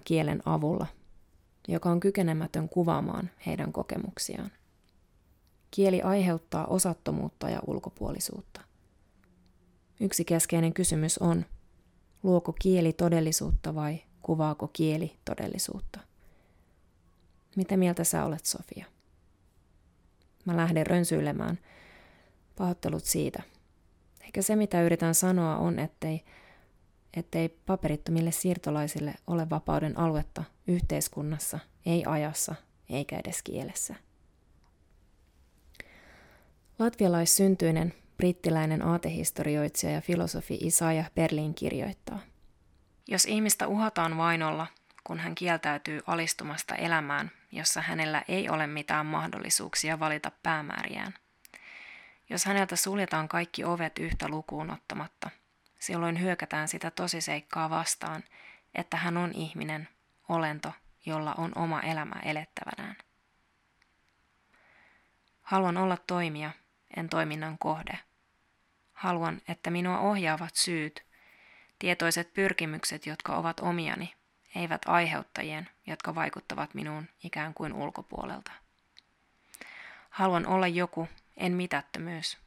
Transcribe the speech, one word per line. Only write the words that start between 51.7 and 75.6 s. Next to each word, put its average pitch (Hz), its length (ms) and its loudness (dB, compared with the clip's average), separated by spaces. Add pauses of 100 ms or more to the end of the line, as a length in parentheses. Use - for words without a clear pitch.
jos - 160 -2
häneltä 196 300 2
suljetaan 180 520 0
kaikki - 360 -4
ovet 170 360 -2
yhtä 160 300 -2
lukuun 156 420 -6
ottamatta, - 580 -10 (500)
silloin 170 420 -2
hyökätään 156 460 -2
sitä 165 240 -6
tosiseikkaa 160 760 -4
vastaan, 160 540 -4 (520)
että 170 220 -4
hän 170 200 0
on 175 160 0
ihminen, 156 540 -6 (420)
olento, 156 440 -2 (320)
jolla 156 320 -4
on 170 200 -2
oma 165 240 -2
elämä 156 420 -4
elettävänään. - 720 -8 (2500)
Haluan 185 360 2
olla 185 200 2 (100)
toimija, 156 440 -2 (460)
en 165 120 -6
toiminnan 156 480 -2
kohde. 160 420 -4 (920)
Haluan, 170 540 -2
että 170 220 -6
minua 180 300 0
ohjaavat 175 560 0
syyt, 160 500 -2 (720)
tietoiset 170 540 0
pyrkimykset, 165 720 -2
jotka 151 320 -4
ovat 165 220 -2
omiani, 175 540 -4 (420)
eivät 170 300 -4
aiheuttajien, 160 840 -2 (180)